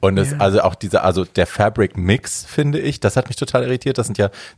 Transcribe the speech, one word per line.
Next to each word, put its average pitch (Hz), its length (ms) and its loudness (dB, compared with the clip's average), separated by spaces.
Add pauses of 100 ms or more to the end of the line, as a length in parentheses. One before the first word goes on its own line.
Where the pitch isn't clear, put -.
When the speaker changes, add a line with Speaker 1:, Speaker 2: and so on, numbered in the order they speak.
Speaker 1:
Und 95 180 4
es, 98 140 2
Speaker 2:
Ja. 147 60 -6
Speaker 1:
also 98 220 4
auch 90 140 2
dieser, - 300 0
also 92 200 2
der 87 220 0
Fabric 104 500 0
Mix, - 480 -2
finde 147 360 -2
ich, 143 200 -4
das - 160 0
hat 127 120 0
mich 127 80 -8
total 127 260 0
irritiert. 127 340 -2
Das 117 100 -2
sind 110 120 -8
ja 101 100 2 (300)